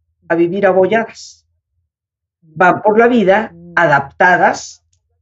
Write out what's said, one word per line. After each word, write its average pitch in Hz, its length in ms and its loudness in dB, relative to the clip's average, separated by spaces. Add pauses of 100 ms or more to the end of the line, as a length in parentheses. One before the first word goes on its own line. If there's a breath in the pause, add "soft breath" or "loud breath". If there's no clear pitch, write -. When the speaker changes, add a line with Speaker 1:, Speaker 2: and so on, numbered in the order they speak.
(280)
Speaker 1:
a 170 60 -4
vivir 175 320 -2
abolladas. 190 800 -4 (960)
Van 165 400 -2
por 208 160 0
la 233 80 4
vida 220 480 0
Speaker 2:
Mm. - 220 -20
Speaker 1:
adaptadas 175 1080 -2 (380)